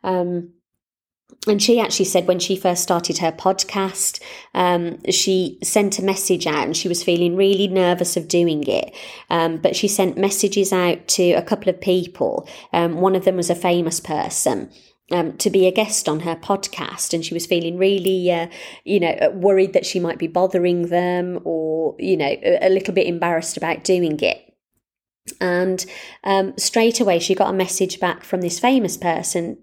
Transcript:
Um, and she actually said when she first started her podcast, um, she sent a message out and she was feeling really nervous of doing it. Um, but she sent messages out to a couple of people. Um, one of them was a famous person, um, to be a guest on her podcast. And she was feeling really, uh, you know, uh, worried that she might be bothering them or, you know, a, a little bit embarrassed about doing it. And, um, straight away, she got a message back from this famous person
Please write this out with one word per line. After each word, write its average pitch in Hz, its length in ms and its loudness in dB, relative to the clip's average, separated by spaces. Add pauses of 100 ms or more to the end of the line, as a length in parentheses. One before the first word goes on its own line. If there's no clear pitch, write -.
Um, 175 500 -2 (920)
and 202 140 2
she 240 180 4
actually 202 260 0
said 185 220 0
when 180 120 2
she 185 160 -2
first 180 280 0
started 170 360 -2
her 165 120 0
podcast, - 880 -2 (320)
um, 175 460 2 (100)
she 185 540 0
sent 202 360 0
a 185 40 -4
message 190 440 0
out 147 180 0
and 156 100 -4
she - 140 -4
was 175 140 -2
feeling 175 320 2
really 196 320 4
nervous 180 500 2
of 160 100 -6
doing 165 400 2
it. - 260 -2 (360)
Um, 165 280 0
but 156 180 0
she - 120 0
sent 190 300 0
messages 196 560 0
out 175 360 0
to 175 220 4
a 170 100 4
couple 190 280 -2
of 175 100 -2
people. - 680 -2 (240)
Um, 170 260 2
one 190 160 4
of 185 100 0
them 185 120 4
was 175 120 -2
a 175 60 2
famous 175 440 0
person, - 720 -4 (400)
um, 170 260 -2
to - 120 0
be 185 160 4
a 185 60 4
guest 208 380 -2
on 156 120 -2
her 165 140 -4
podcast. - 800 -6
And 165 100 -2
she 165 120 -8
was 170 100 -6
feeling 170 320 -2
really, 190 540 2
uh, 170 160 -2 (360)
you 202 160 2
know, 170 120 2
uh, - 180 2
worried 190 440 2
that 175 120 2
she - 140 -4
might 170 200 -4
be 165 80 -4
bothering 175 600 0
them 180 580 -2
or, 160 540 -2
you 185 180 0
know, 151 80 0
a, - 420 2
a - 20 6
little 190 240 0
bit 175 140 2
embarrassed 170 480 -2
about 165 300 -4
doing 170 340 2
it. - 340 -2 (840)
And, 185 460 -2 (380)
um, 196 340 0
straight 226 420 2
away, 190 200 4
she 170 140 0
got 190 200 2
a 190 40 -2
message 185 420 -2
back 175 240 -2
from 185 180 -4
this 175 180 -4
famous 247 380 2
person 170 640 -4